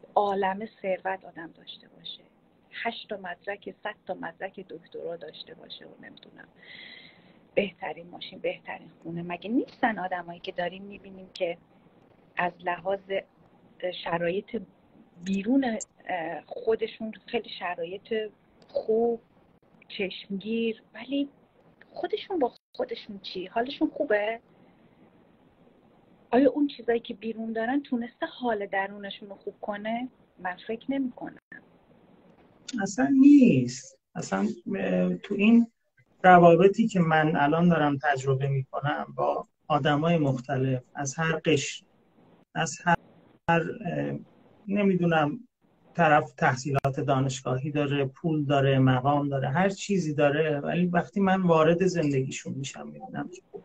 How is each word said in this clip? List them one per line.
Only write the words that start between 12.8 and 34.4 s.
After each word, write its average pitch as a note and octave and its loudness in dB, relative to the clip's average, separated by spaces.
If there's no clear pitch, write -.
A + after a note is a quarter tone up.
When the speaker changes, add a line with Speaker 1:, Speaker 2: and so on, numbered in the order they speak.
Speaker 1:
شرایط F3 -4
بیرون، A3 0
اه، E3 -6
خودشون A3 -4
خیلی A3+ -6
شرایط G3 -8
خوب، A#3 0
چشمگیر، G#3+ -6
ولی C4+ -4
خودشون F#4+ -6
با A#3+ 0
خودشون - -8
چی؟ F#3 -10
حالشون B3+ -2
خوبه؟ A3 -2
آیا C4 6
اون D4 0
چیزایی A#3 -2
که A#3 -12
بیرون A3 -8
دارن A#3+ -2
تونسته A#3+ -6
حال A3+ -4
درونشون G3 -6
رو F#3+ -16
خوب - -14
کنه؟ A3 -6
من F3+ -8
فکر A3+ -6
نمی‌کنم. - -6
Speaker 2:
اصلاً B3+ -2
نیست. B3 8
اصلاً، G3 -2